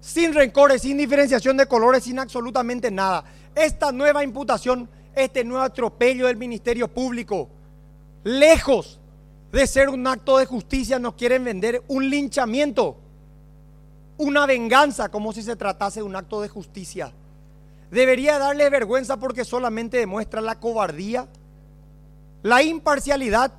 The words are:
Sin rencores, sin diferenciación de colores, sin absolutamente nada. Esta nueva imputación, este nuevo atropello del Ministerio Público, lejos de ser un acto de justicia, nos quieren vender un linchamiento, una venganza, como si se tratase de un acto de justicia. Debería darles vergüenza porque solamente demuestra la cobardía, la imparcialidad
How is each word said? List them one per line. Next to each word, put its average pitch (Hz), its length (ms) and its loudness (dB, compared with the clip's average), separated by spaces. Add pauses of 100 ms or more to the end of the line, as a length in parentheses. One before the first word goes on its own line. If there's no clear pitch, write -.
Sin 330 320 -2
rencores, 277 500 6
sin 277 140 -4
diferenciación 269 600 2
de 269 100 4
colores, 247 380 2
sin 247 140 -8
absolutamente 247 720 -4
nada. 190 360 -2 (280)
Esta 302 380 0
nueva 285 320 2
imputación, 247 680 -2 (240)
este 262 300 0
nuevo 247 180 -4
atropello 254 680 0
del 247 100 0
Ministerio 240 500 -4
Público, 233 640 -6 (760)
lejos 269 720 4 (540)
de 254 160 2
ser 277 220 2
un 262 180 -4
acto 262 300 2
de 269 80 4
justicia, 254 540 -4
nos 240 160 -6
quieren 247 280 0
vender 233 460 -4
un 269 200 -2
linchamiento, 262 840 -2 (1200)
una 285 280 2
venganza, 247 640 2
como 214 240 -6
si 214 100 -12
se 226 140 -8
tratase 202 420 -6
de 214 60 -8
un 196 100 -10
acto 190 260 -10
de 208 60 -8
justicia. 180 640 -14 (800)
Debería 262 480 2
darles 285 320 2
vergüenza 254 460 -2
porque 247 260 -6
solamente 233 540 -4
demuestra 214 420 -4
la 220 220 -8
cobardía, 220 680 -4 (1120)
la 247 220 4
imparcialidad 269 960 0